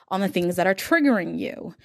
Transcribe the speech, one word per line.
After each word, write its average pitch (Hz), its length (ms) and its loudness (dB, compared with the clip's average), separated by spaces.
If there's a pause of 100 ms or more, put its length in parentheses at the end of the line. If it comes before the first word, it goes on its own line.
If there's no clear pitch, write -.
(120)
on 190 80 -2
the 196 80 2
things 175 300 0
that 175 100 2
are 190 80 4
triggering 208 640 2
you. - 340 -8 (120)